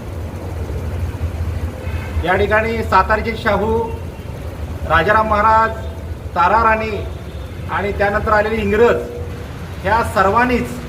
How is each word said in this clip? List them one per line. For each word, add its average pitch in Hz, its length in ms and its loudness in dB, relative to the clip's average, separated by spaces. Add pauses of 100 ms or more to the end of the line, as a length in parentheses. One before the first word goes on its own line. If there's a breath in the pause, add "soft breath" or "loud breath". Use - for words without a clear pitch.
(2250)
या 180 100 4
ठिकाणी 214 480 2
सातारचे 214 500 2 (100)
शाहू, 220 460 0 (1000)
राजाराम 202 400 4
महाराज, 220 420 4 (640)
तारा 185 280 4
राणी 214 420 0 (680)
आणि 190 200 -2
त्यानंतर 208 400 2
आलेले 214 300 4
इंग्रज, 208 340 6 (880)
ह्या 214 200 2
सर्वांनीच 220 680 2 (200)